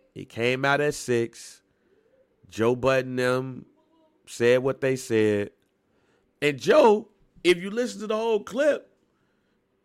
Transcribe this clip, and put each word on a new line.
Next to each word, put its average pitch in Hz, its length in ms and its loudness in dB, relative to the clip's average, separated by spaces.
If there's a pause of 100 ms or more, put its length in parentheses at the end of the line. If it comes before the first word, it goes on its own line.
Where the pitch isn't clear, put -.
(140)
It 98 160 -16
came 127 340 -2
out 143 160 2
at 147 140 -2
six. - 680 -6 (880)
Joe 113 280 0
Budden 127 400 -2
them 127 500 -4 (600)
said 123 360 2
what 135 180 -2
they 131 160 0
said. 107 540 0 (880)
And 143 180 -2
Joe, 214 500 4 (360)
if 175 140 4
you 190 120 -10
listen 214 300 -6
to 214 60 -10
the 214 100 -2
whole 220 260 -2
clip, 277 480 -2 (960)